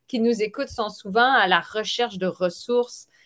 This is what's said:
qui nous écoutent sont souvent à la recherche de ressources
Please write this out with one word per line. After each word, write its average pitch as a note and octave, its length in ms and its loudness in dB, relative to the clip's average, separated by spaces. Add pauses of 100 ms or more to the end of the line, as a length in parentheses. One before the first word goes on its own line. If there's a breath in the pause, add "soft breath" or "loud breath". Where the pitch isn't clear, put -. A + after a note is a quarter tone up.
qui A#3+ 140 -2
nous A3+ 200 2
écoutent G#3+ 280 -4
sont G#3 200 -4
souvent A3 440 2
à G#3+ 140 4
la F3+ 120 4
recherche G#3+ 580 -4
de F#3 100 -2
ressources F#3 800 -2 (180)